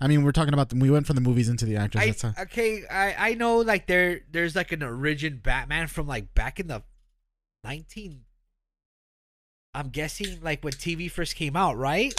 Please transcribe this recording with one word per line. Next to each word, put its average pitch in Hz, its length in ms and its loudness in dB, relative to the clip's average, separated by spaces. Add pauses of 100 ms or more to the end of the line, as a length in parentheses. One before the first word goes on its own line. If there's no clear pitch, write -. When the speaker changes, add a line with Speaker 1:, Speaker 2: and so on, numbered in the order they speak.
Speaker 1:
I 135 40 4
mean, 147 160 6
we're 143 100 4
talking 147 200 4
about, 143 220 2
we 131 160 6
went 147 160 4
from 151 80 2
the 127 80 2
movies 120 260 4
into 117 160 0
the 107 120 0
actors. 104 260 2
Speaker 2:
I, 110 60 4
Speaker 1:
That's 107 140 -2
how 110 200 -2
Speaker 2:
okay, 220 480 -2
I, 196 400 0
I 240 40 0
know, 233 240 2
like, 226 280 2
there, 180 340 2 (100)
there's, 165 240 -2
like, 180 180 -2
an 156 100 -4
origin 139 600 -4
Batman 139 440 0
from, 147 200 -6
like, 117 280 -6
back 123 260 0
in 180 60 -6
the 123 160 -8 (840)
nineteen, 151 600 -14 (1500)
I'm 139 160 -8
guessing, 156 540 -8
like, 151 200 -6
when 143 120 -6
T 170 200 -6
V 170 140 -8
first - 280 -6
came 151 200 -4
out, 165 220 0
right? 165 400 0